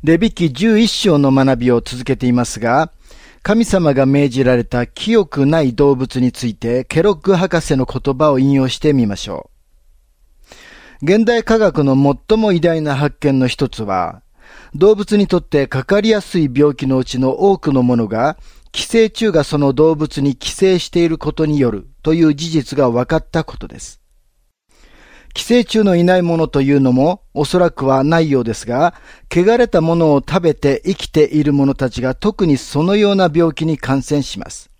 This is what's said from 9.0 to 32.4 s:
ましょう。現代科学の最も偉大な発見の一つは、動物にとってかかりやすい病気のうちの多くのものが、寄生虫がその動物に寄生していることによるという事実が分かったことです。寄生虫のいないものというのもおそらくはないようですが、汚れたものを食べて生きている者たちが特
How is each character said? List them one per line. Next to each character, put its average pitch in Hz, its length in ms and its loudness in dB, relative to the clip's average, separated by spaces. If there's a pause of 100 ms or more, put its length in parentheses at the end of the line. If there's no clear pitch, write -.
ま 101 100 -4
し - 140 -12
ょ 82 220 -12 (1500)
う。 - 20 -6
現 208 180 4
代 233 200 0
科 220 160 2
学 170 240 2
の 135 100 2 (340)
最 214 80 2
も 214 160 2
偉 170 100 2
大 165 200 0
な 147 140 -2
発 143 240 -2
見 139 180 0
の 131 80 2
一 123 240 -2
つ - 140 -10
は、 101 400 -6 (500)
動 196 220 4
物 208 220 -2
に 202 100 2
と 180 100 0
っ 165 60 0
て 139 240 -2
か 135 160 -6
か 202 180 0
り 220 80 0
や 214 120 2
す - 180 -4
い 147 120 0
病 143 240 2
気 135 120 -6
の 131 100 0
う 127 80 -2
ち 127 140 -8
の 131 320 2
多 190 80 -2
く 151 120 -2
の 131 120 2
も 123 120 2
の 113 120 -2
が、 117 320 -2 (320)
寄 - 160 -10
生 226 220 2
虫 220 220 -2
が 156 120 2
そ 147 160 -4
の 139 120 2
動 156 220 0
物 147 300 -4
に 139 120 0
寄 - 160 -12
生 185 280 0
し - 100 -10
て 170 160 0
い 165 40 0
る 160 100 -4
こ 151 120 -6
と 160 140 -2
に 151 140 0
よ 123 100 2
る 104 180 -8 (140)
と 160 140 0
い 170 80 2
う 151 100 4
事 156 160 -6
実 143 300 -4
が 131 100 2
分 120 160 -2
か 165 120 -2
っ - 120 -6
た 160 140 -2
こ - 120 -12
と - 120 -14
で - 100 -18
す。 - 240 -20 (1300)
寄 - 100 -10
生 240 200 2
虫 214 200 0
の 190 120 4
い 170 80 2
な 185 140 4
い 180 40 2
も 170 160 0
の 160 100 0
と 139 140 0
い 139 120 2
う 143 60 4
の 131 120 4
も 147 300 0 (120)
お 147 120 -2
そ 180 120 -2
ら 175 140 2
く - 140 -6
は 135 180 2
な 165 160 2
い 160 100 0
よ 135 120 2
う - 20 -4
で 113 100 -4
す - 120 -10
が、 135 300 0 (360)
汚 190 260 2
れ 240 100 2
た 175 140 2
も 165 140 2
の 160 180 4
を 139 60 4
食 160 220 -2
べ 160 120 2
て 143 320 -2
生 185 100 -2
き - 120 -12
て 156 160 2
い 147 200 0
る 143 100 2
者 139 200 2
た 131 160 -4
ち 120 120 -8
が 127 140 -4
特 202 300 -2